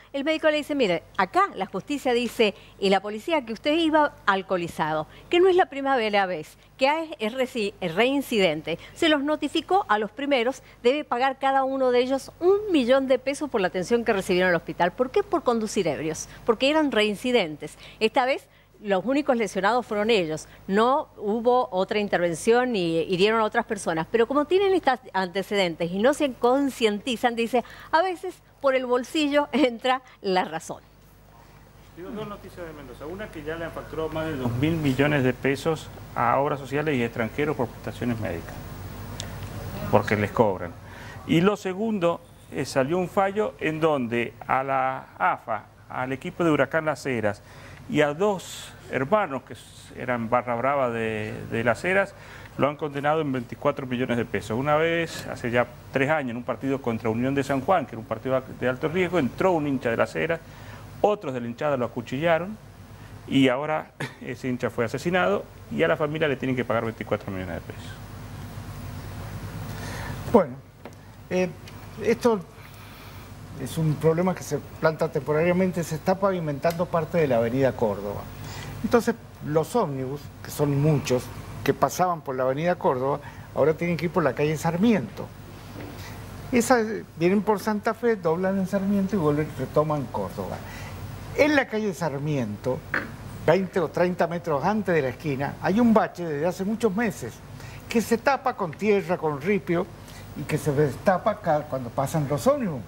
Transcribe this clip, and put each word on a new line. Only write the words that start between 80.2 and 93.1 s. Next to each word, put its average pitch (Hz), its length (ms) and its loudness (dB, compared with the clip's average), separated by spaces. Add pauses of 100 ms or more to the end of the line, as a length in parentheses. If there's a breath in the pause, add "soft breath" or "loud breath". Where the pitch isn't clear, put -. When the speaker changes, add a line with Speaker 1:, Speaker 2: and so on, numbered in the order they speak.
Speaker 3:
que - 80 -12
son 143 300 2
muchos, 135 420 2 (400)
que 135 100 2
pasaban 165 480 2
por 131 140 -6
la 127 80 0
avenida 151 320 2
Córdoba, 143 440 2 (340 loud breath)
ahora 143 200 4
tienen 175 240 -2
que 165 80 -2
ir 170 60 -4
por 175 120 2
la 131 100 2
calle 151 220 0
Sarmiento. 175 720 0 (1200 loud breath)
Esa, 240 320 4 (340)
vienen 185 240 4
por 202 180 2
Santa 214 340 0
Fe, 226 220 0
doblan 185 440 0
en 185 80 0
Sarmiento 196 480 0
y 202 40 0
vuelven, 151 280 2 (120)
retoman 151 460 0
Córdoba. 95 520 -6 (800 loud breath)
En 302 200 4
la 269 120 2
calle 214 260 -2
Sarmiento, 139 840 -2 (640)